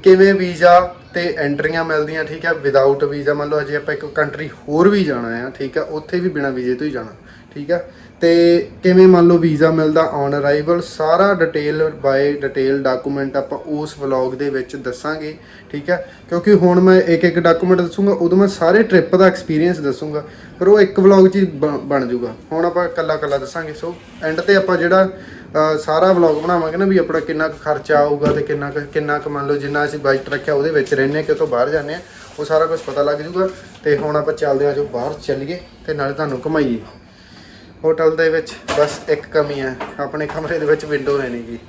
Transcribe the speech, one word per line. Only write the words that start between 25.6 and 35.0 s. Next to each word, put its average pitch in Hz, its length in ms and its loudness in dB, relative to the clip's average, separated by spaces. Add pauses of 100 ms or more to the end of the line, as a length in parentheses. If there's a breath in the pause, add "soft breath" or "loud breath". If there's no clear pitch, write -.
ਸਾਰਾ 160 340 0
ਵਲੌਗ 170 240 4
ਬਣਾਵਾਂਗੇ 165 400 -2
ਨਾ, 190 80 0
ਵੀ 190 140 2
ਆਪਣਾ 160 220 -2
ਕਿੰਨਾ 156 280 -4
ਕੁ 156 160 -10
ਖਰਚਾ 147 340 0
ਆਊਗਾ 147 340 0
ਤੇ 147 100 -2
ਕਿੰਨਾ 147 280 -6
ਕੁ, 147 100 -6
ਕਿੰਨਾ 147 380 -4
ਕੁ 147 120 -8
ਮੰਨ 143 160 -6
ਲਓ 143 100 -2
ਜਿੰਨਾ 143 280 -4
ਅਸੀਂ 147 140 -6
ਬਜਟ 135 300 -2
ਰੱਖਿਆ 143 260 -4
ਉਹਦੇ 143 160 0
ਵਿੱਚ 139 240 0
ਰਹਿੰਦੇ 135 220 0
ਹਾਂ, 156 60 -2
ਕਿ 156 100 -2
ਉਹ 143 40 0
ਤੋਂ 160 100 -2
ਬਾਹਰ 123 220 0
ਜਾਂਦੇ 151 260 -4
ਹਾਂ, 180 60 -10 (380 loud breath)
ਉਹ 147 60 -6
ਸਾਰਾ 156 220 0
ਕੁਛ 160 140 -4
ਪਤਾ 139 220 -4
ਲੱਗ 147 160 -2
ਜਾਊਗਾ। 180 300 -4 (360 loud breath)
ਤੇ 147 120 2
ਹੁਣ 151 200 -4
ਆਪਾਂ 151 180 -2
ਚੱਲਦੇ 143 320 0
ਹਾਂ, 143 60 0
ਜੋ 143 120 -2
ਬਾਹਰ 139 280 -6